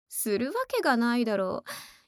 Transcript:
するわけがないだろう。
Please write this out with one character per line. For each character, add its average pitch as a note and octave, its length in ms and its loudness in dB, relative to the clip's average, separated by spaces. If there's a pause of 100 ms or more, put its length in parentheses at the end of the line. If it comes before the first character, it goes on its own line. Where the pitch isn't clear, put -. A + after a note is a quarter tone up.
す - 280 -2
る B3 100 0
わ D#4 60 -4 (140)
け A#4+ 140 0
が D4 160 4
な A#3 180 2
い A#3+ 100 2
だ A3 120 0
ろ F#3+ 260 -2
う。 - 60 -14 (380)